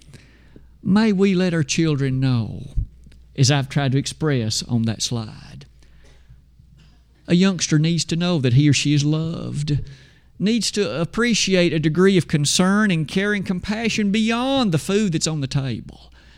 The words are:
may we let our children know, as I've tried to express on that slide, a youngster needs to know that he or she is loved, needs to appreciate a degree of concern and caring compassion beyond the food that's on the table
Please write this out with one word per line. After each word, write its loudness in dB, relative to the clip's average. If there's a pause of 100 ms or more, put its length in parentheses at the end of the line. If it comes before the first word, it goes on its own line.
(840)
may 2
we 2
let 0
our 0
children 0
know, -2 (640)
as 4
I've 0
tried 0
to 0
express -2
on -2
that -4
slide, -10 (1600)
a 4
youngster 2
needs 0
to -4
know 0
that 2
he 6
or 4
she 0
is 2
loved, -4 (580)
needs 0
to -2
appreciate 2
a 0
degree 4
of 2
concern 2
and 0
caring -2
compassion -2
beyond 0
the 0
food 0
that's -2
on -4
the -4
table -8 (240)